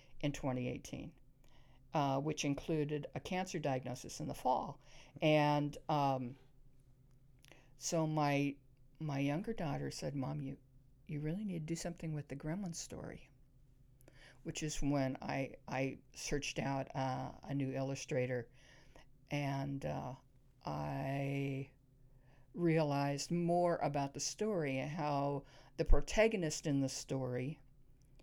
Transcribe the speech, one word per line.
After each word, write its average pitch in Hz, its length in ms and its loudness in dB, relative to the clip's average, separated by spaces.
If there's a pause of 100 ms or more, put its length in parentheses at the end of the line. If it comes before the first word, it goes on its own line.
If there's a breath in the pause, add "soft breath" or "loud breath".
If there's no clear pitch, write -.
(200 soft breath)
in 147 120 2
twenty 127 360 -2
eighteen, - 440 -8 (840 soft breath)
uh, 139 240 2
which 151 260 -2
included 147 720 0
a - 60 -6
cancer 185 380 -4
diagnosis 131 600 -4
in 151 80 -4
the 123 60 -6
fall. - 440 0 (440 loud breath)
And, 147 540 6 (120)
um, 135 480 2 (1400 loud breath)
so 160 280 0
my, 143 480 2 (440)
my 147 200 -2
younger 143 340 0
daughter 147 380 -2
said, 147 240 -6
"Mom, 147 280 -2
you, 139 140 -6 (500)
you 151 140 -4
really 165 240 -2
need 170 220 -4
to 165 80 -2
do - 20 0
something 165 380 -6
with 147 140 -6
the 139 80 -6
Gremlin 165 380 -4
story," - 540 -10 (1120 loud breath)
which - 200 -8
is 156 200 -4
when 139 400 2
I, 135 280 -2 (180)
I 135 300 -2 (160)
searched - 440 -4
out, 139 360 -2
uh, 135 360 -2 (180)
a 139 60 -2
new 135 180 0
illustrator, 131 760 -2 (840 loud breath)
and, 139 540 -2
uh, 143 280 -4 (540)
I 139 1040 -2 (840 soft breath)
realized 147 760 2
more 170 520 4
about 143 300 0
the - 80 -8
story 165 580 0
and 135 120 -2
how 143 540 0 (320 loud breath)
the 165 80 0
protagonist 190 840 8
in 139 140 4
the 135 80 4
story 131 720 -4 (640)